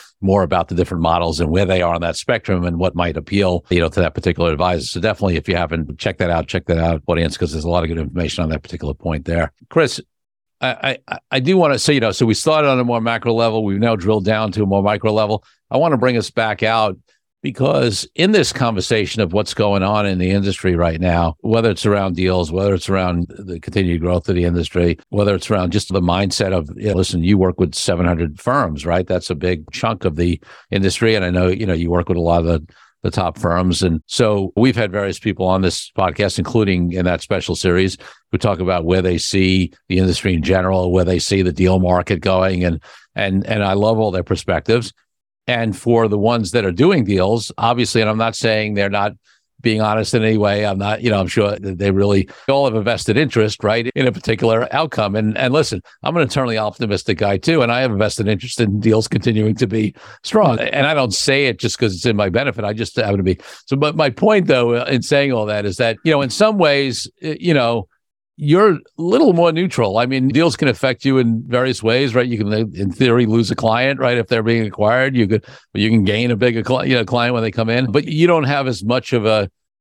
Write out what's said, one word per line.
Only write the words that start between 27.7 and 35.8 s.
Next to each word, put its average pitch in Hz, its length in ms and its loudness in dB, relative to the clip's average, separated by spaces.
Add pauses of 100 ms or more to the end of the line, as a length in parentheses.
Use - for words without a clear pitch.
seven 90 320 -2
hundred 82 320 -2
firms, 87 480 -2
right? 87 220 -2
That's 90 200 -4
a 90 60 -6
big 80 380 -4
chunk 113 320 -4
of 85 100 -2
the 87 260 -2 (300)
industry. 101 460 0
And 98 80 0
I 90 60 -2
know, 90 180 2
you 95 180 -2
know, 90 80 0
you 85 160 -2
work 87 180 0
with 90 80 -2
a 87 40 -2
lot 85 220 2
of 82 40 -2
the, 80 180 0 (380)
the 92 80 -2
top 90 280 -4
firms. 87 440 0
And 82 240 0
so 104 480 0
we've 120 220 2
had 107 160 0
various 98 260 -4
people 92 280 -2
on 95 160 2
this - 360 -2